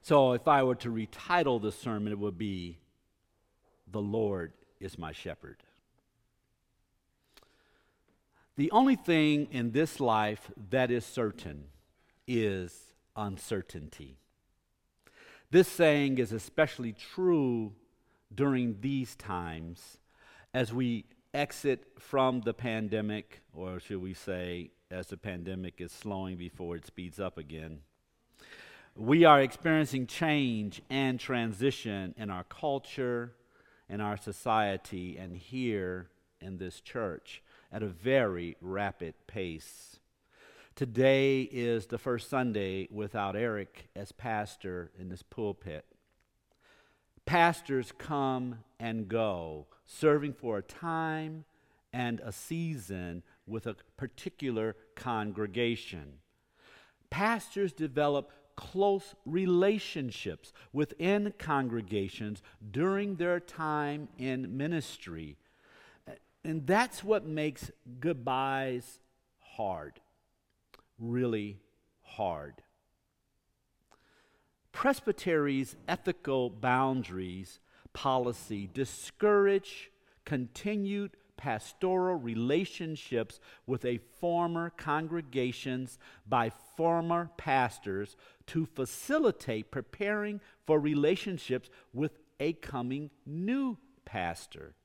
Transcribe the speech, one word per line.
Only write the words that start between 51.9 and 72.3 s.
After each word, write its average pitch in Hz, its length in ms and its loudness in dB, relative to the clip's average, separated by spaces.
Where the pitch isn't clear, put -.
and 120 280 -2
a 110 100 -8
season 95 880 -6
with 107 220 -6
a 107 80 -6
particular 117 800 -4
congregation. 104 1200 -2
Pastors 202 600 -2
develop 147 580 0
close 196 580 0
relationships 175 1300 2
within 190 640 0
congregations 107 1040 -2
during 190 460 0
their 175 220 2
time 151 800 -4
in 127 400 -4
ministry. 90 800 -4
And 156 220 -4
that's 214 380 2
what 208 200 2
makes 151 460 -4
goodbyes 131 1000 -2
hard, 87 640 -6
really 113 640 -2
hard. 78 600 -6